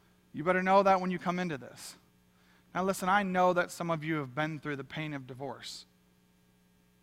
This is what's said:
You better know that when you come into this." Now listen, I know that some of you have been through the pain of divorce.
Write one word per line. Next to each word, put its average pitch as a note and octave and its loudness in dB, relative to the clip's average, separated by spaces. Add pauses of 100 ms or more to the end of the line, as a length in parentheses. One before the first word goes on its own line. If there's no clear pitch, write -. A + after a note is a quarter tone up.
(320)
You D3 -8
better F#3 4
know F#3+ 6
that F#3+ 6
when F#3 -2
you F3+ -2
come F3+ -2
into E3+ -4
this." - -18 (760)
Now F3+ -2
listen, F#3+ 0
I G3+ 4
know F#3 4
that F3 0
some E3+ -4
of D#3+ -2
you D#3+ -2
have C3 -6
been D3+ -4
through D3 -6
the C3+ -10
pain D#3 -8
of C3+ -10
divorce. B2 -12 (1200)